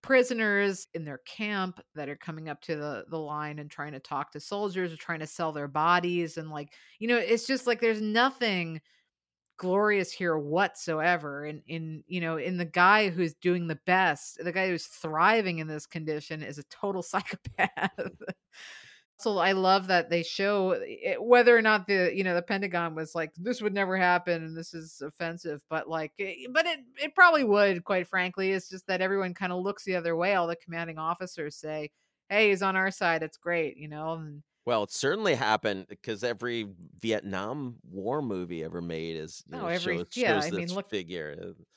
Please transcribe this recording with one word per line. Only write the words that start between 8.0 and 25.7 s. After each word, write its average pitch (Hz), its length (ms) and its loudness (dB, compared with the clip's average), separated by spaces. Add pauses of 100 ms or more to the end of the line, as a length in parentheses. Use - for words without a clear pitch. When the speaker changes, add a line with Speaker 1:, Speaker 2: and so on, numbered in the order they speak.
Speaker 1:
nothing 214 800 0 (760)
glorious 196 560 2
here 170 260 0
whatsoever. 156 1080 0
And 151 220 -10
in, 160 420 -10
you 180 120 -2
know, 165 160 -2
in 165 200 -2
the 175 80 -2
guy 185 460 6
who's 165 240 0
doing 180 340 0
the 156 180 -6
best, 180 560 2
the 170 100 -4
guy 190 160 0
who's 170 180 -2
thriving 175 720 2
in 156 100 -6
this 151 180 -8
condition 156 560 -6
is 143 160 -10
a 147 60 -14
total 196 380 -4
<laughs> - 20 -8
psychopath. - 880 -4 (1200)
So 208 220 -2
I 180 140 4
love 190 340 4
that 175 240 2
they 170 140 2
show 196 480 0
it, - 500 -4
whether 240 340 10
or 226 60 6
not 214 240 4
the, 190 280 4
you 190 100 0
know, 185 100 0
the 175 80 2
Pentagon 175 540 -2
was 156 180 -8
like, 156 220 -2
"This 233 260 -4
would 208 100 0
never 190 240 0
happen 180 460 4
and 160 140 -10
this 165 180 -12
is 160 260 -14
offensive," 160 720 -8